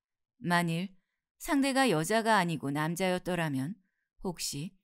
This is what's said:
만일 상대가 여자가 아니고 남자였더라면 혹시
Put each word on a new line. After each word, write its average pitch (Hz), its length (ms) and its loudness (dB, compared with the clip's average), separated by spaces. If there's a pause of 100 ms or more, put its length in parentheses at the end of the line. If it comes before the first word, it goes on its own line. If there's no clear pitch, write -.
(380)
만일 175 560 0 (440)
상대가 269 500 2
여자가 208 480 2
아니고 170 340 0
남자였더라면 165 1040 -2 (460)
혹시 170 600 -6